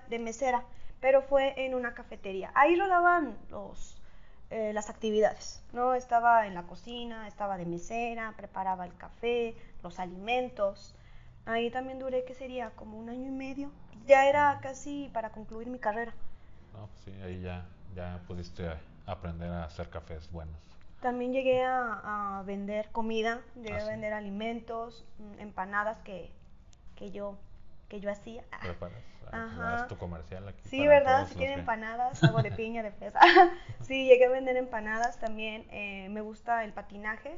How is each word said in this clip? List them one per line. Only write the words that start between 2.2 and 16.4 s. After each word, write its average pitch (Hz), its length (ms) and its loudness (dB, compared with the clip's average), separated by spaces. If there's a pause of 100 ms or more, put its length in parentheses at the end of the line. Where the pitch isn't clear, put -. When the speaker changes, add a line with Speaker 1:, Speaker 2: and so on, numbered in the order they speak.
Speaker 1:
Ahí 311 220 8
rodaban 349 600 6 (140)
los, - 500 -8 (500)
eh, 214 220 -2
las 208 160 -4
actividades, 214 760 0 (100)
¿no? 247 220 2
Estaba 233 520 6
en 190 80 -8
la 175 80 -6
cocina, 226 680 -10
estaba 196 300 -4
de 175 80 -6
mesera, 226 720 -6
preparaba 185 500 -4
el 175 100 -16
café, 233 580 -2 (280)
los 175 160 -10
alimentos. 202 960 -2 (520)
Ahí 233 240 0
también 262 280 -6
duré, 254 260 -2
¿qué 254 100 -12
sería? 254 360 -8
Como 214 280 -14
un 226 120 -12
año 254 180 -8
y 269 40 -6
medio. 269 380 -6 (360)
Ya 269 220 10
era 285 340 6
casi 277 500 -8
para 220 180 -6
concluir 220 380 -10
mi 254 100 -10
carrera. 226 340 -2 (600)